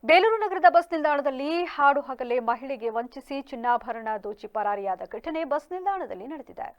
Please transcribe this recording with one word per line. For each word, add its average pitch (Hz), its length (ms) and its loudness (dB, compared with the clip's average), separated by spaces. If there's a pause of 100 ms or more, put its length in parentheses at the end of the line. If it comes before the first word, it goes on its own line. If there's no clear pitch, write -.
ಬೇಲೂರು 370 320 6
ನಗರದ 381 320 -2
ಬಸ್ 339 240 4
ನಿಲ್ದಾಣದಲ್ಲಿ 294 720 0
ಹಾಡು 285 360 2
ಹಗಲೇ 254 380 -4
ಮಹಿಳೆಗೆ 233 500 -4
ವಂಚಿಸಿ 254 540 -8
ಚಿನ್ನಾಭರಣ 240 640 -4 (160)
ದೋಚಿ 208 220 -10
ಪರಾರಿಯಾದ 202 540 -4 (120)
ಘಟನೆ 320 320 -6
ಬಸ್ 302 280 -4
ನಿಲ್ದಾಣದಲ್ಲಿ 359 540 -6
ನಡೆದಿದೆ. 269 420 -14 (100)